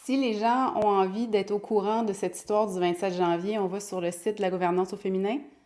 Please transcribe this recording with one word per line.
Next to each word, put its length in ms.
Si 120
les 220
gens 380
ont 100
envie 400
d'être 240
au 80
courant 460
de 80
cette 240
histoire 320
du 100
vingt-sept 360
janvier, 440
on 80
va 140
sur 200
le 120
site 240
de 60
la 80
gouvernance 420
au 40
féminin ? 420